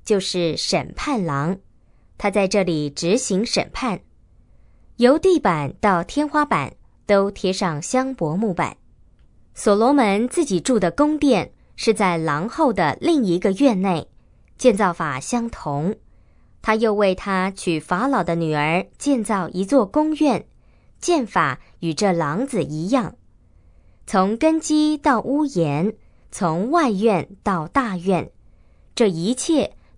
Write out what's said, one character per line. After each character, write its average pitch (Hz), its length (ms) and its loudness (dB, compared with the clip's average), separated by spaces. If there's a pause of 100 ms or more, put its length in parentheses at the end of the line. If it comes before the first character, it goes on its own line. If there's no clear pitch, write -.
就 202 160 2
是 170 360 -2
审 - 400 -2
判 233 300 -2
廊， 151 320 -2 (600)
他 208 140 -2
在 196 160 2
这 196 160 2
里 156 260 -2
执 170 280 0
行 208 280 -2
审 - 280 -2
判。 214 260 -4 (960)
由 247 240 4
地 370 180 4
板 156 440 0
到 185 200 4
天 294 260 -2
花 294 180 0
板 160 280 -2 (320)
都 196 240 2
贴 196 220 -4
上 170 300 -4
香 262 340 -4
柏 160 220 -4
木 208 160 -2
板。 156 240 -4 (760)
所 202 220 2
罗 226 160 4
门 220 380 2
自 339 160 0
己 180 160 -2
住 240 180 2
的 175 100 2
宫 302 280 0
殿 190 340 2 (240)
是 - 180 0
在 185 240 0
廊 160 300 -2
后 294 240 0
的 170 300 0
另 294 240 2
一 175 120 2
个 190 140 2
院 202 300 4
内， 185 260 0 (500)
建 247 160 6
造 190 200 2
法 143 260 -4
相 233 300 -4
同。 151 480 -4 (640)
他 220 140 0
又 220 180 2
为 202 200 2
他 190 380 -2
娶 175 260 -4
法 190 300 -2
老 240 160 0
的 170 120 -2
女 160 200 -2
儿 160 320 0 (100)
建 269 240 0
造 196 280 -2
一 185 160 -4
座 240 200 2
宫 302 300 0
院， 285 300 0 (540)
建 294 280 0
法 147 320 -2 (200)
与 165 140 -4
这 190 200 0
廊 170 340 -2
子 202 160 -4
一 156 260 -6
样。 240 260 -2 (920)
从 202 300 0
根 320 220 2
基 302 380 0
到 262 220 2
屋 294 260 -2
檐， 165 480 -2 (380)
从 185 400 -2
外 320 180 2
院 202 380 2 (160)
到 175 240 -2
大 226 300 -2
院， 175 340 -2 (640)
这 226 140 4
一 175 260 -2
切 - 380 0 (240)